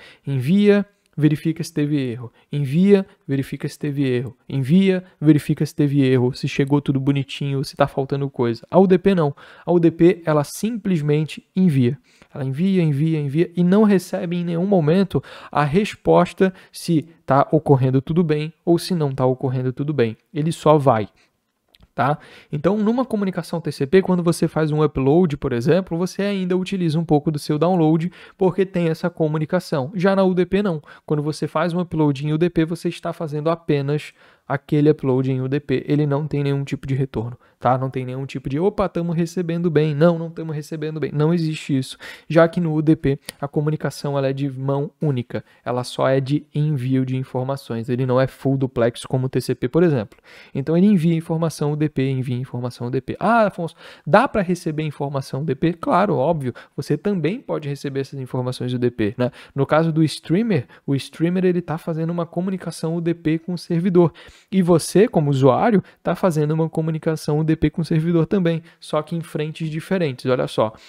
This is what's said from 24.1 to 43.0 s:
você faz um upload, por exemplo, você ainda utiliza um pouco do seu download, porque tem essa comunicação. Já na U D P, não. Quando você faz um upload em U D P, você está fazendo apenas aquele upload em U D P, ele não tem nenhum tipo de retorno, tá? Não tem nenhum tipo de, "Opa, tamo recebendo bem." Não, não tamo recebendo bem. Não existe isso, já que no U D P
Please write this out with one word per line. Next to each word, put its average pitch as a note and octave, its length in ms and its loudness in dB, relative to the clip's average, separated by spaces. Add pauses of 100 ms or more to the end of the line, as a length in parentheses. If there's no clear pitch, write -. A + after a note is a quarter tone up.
você E3+ 260 0
faz D#3 220 -2
um D3+ 120 2
upload, D3 540 2
por C#3 160 -4
exemplo, E3 460 0
você F3+ 240 -4
ainda F#3+ 340 -2
utiliza F3+ 420 -2
um E3+ 60 -2
pouco D3+ 260 2
do D3+ 80 -2
seu D3+ 200 -2
download, E3 520 2 (260)
porque F#3+ 280 2
tem F3 240 -2
essa D#3+ 220 -4
comunicação. D#3 840 -2
Já G3 220 2
na F#3+ 80 4
U F#3 100 2
D F3+ 120 0
P, F#3+ 160 0
não. E3+ 200 -4 (220)
Quando D3+ 180 -2
você D3+ 240 -4
faz D#3+ 260 -2
um F3 80 -2
upload D3+ 460 0
em D3+ 60 -2
U D#3 60 0
D F3 100 2
P, E3+ 160 0
você E3 240 -6
está E3+ 240 -8
fazendo D3+ 380 -4
apenas D3 640 -2 (400)
aquele D3 380 2
upload C3+ 400 2
em C3 100 -2
U C3 80 -4
D C#3 120 -2
P, C3+ 280 -2
ele D3 180 2
não C#3+ 200 -2
tem C#3+ 180 -2
nenhum C#3 180 -2
tipo C#3 240 -8
de C3+ 80 -2
retorno, B2 440 -4 (200)
tá? B2+ 200 2
Não C3 100 -4
tem C3 160 -8
nenhum B2+ 220 -10
tipo - 220 -8
de, C#3 100 -4
"Opa, G3 300 0
tamo E3+ 240 -4
recebendo E3+ 580 -2
bem." D3+ 240 2
Não, E3 240 4
não E3 120 -8
tamo E3 220 -10
recebendo D#3 480 -8
bem. C#3+ 120 -4
Não D3+ 200 2
existe D#3 440 -2
isso, C3 200 -4 (320)
já E3 180 6
que E3 140 -2
no D#3+ 140 -2
U D#3 80 0
D D#3 120 4
P C#3+ 240 -2 (220)